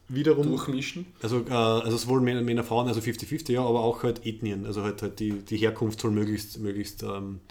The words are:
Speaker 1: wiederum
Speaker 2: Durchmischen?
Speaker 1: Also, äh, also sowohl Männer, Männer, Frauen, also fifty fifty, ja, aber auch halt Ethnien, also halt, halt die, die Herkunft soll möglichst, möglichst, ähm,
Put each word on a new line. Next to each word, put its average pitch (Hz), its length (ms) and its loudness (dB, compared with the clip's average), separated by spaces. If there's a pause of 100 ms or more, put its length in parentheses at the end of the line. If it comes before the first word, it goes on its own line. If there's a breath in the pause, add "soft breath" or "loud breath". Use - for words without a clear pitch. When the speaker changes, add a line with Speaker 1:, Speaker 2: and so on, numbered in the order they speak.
Speaker 1:
wiederum 143 400 4
Speaker 2:
Durchmischen? 139 600 -2 (140)
Speaker 1:
Also, 117 200 0
äh, 120 100 -4
also 113 460 4
sowohl 123 240 4
Männer, 123 200 2
Männer, 120 220 0
Frauen, 120 240 2
also 113 140 0
fifty 110 240 -4
fifty, 135 280 -2
ja, 127 120 2
aber 117 160 4
auch 117 220 0
halt 120 220 -2
Ethnien, 107 400 -4
also 104 180 -2
halt, 101 180 -2
halt 98 180 -6
die, 107 140 0
die 101 240 -4
Herkunft 110 420 0
soll 113 120 0
möglichst, 107 480 -2
möglichst, 104 440 -6
ähm, 98 480 -8